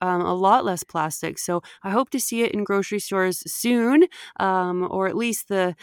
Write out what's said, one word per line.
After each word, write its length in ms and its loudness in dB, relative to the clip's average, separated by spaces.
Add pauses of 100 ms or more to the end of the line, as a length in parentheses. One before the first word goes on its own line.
Um, 200 0
a 120 0
lot 320 4
less 180 -2
plastic. 540 -4
So 240 -2 (220)
I 80 -6
hope 180 0
to 100 -4
see 220 -2
it 100 2
in 120 -2
grocery 360 -2
stores 500 -2
soon, 580 4 (320)
um, 500 0
or 180 -2
at 80 -2
least 340 -4
the, 320 0